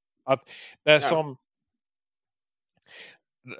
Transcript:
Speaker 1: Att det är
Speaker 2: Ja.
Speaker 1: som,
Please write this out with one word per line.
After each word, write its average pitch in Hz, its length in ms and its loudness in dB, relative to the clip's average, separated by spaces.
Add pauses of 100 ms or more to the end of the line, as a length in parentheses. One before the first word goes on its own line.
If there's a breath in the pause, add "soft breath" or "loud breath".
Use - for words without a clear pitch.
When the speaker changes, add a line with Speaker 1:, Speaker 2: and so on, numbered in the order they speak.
(260)
Speaker 1:
Att 135 220 -2 (360 loud breath)
det 151 60 4
är 151 40 10
Speaker 2:
Ja. 147 60 6
Speaker 1:
som, 147 360 0 (2250 loud breath)